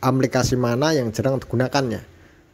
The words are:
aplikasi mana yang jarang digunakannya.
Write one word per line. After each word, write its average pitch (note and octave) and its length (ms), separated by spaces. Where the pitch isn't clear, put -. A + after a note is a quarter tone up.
aplikasi C3 560
mana B2+ 400
yang A#2 160
jarang C3 240
digunakannya. B2 640